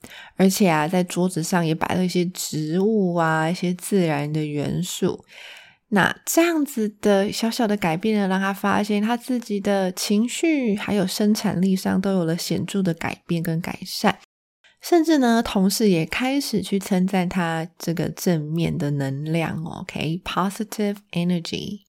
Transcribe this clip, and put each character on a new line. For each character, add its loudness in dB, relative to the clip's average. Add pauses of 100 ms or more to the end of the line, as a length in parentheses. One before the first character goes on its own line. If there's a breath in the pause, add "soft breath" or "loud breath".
(380 loud breath)
而 6
且 4
啊， 4
在 2
桌 0
子 -4
上 0
也 2
摆 0
了 2
一 2
些 0
植 -4
物 2
啊， 2
一 0
些 -2
自 0
然 0
的 -2
元 -2
素。 -4 (640 loud breath)
那 4 (100)
这 2
样 2
子 -2 (120)
的 4
小 -2
小 0
的 0
改 -2
变 0
呢， 0
让 0
他 -2
发 0
现 0
他 0
自 -4
己 -6
的 0
情 0
绪 0
还 -4
有 2
生 2
产 0
力 4
上 0
都 0
有 2
了 0
显 -4
著 -2
的 0
改 -8
变 -2
跟 -2
改 -8
善。 -2 (640 soft breath)
甚 4
至 4
呢， 4
同 2
事 2
也 4
开 -2
始 -2
去 -2
称 2
赞 0
他 -2 (100)
这 -4
个 -2
正 0 (100)
面 0
的 -2
能 -2
量 -2
哦， -10
OK，positive -4 (140)
energy。 -4 (120)